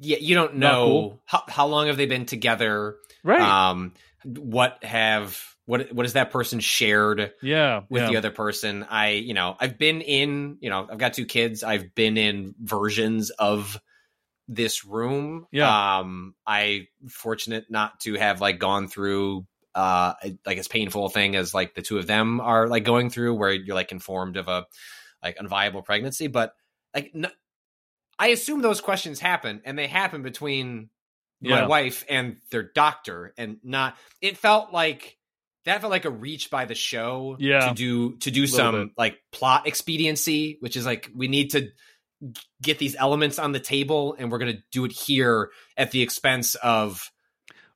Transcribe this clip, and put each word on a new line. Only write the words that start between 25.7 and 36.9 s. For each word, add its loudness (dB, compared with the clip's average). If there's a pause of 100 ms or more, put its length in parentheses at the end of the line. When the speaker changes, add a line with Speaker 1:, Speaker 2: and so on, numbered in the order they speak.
Speaker 1:
pregnancy. -2
But, -2 (400)
like, -6
n-, -6 (880)
I 4
assume 0
those 2
questions -4
happen, -2
and -8
they -4
happen -6
between -8 (520)
my 4
Speaker 2:
Yeah. 2
Speaker 1:
wife 0
and -2 (120)
their -4
doctor, -2
and -12
not, -4 (240)
it -4
felt 4
like, -2 (500)
that 0
felt -4
like 0
a 0
reach -10
by -2
the -8
show -6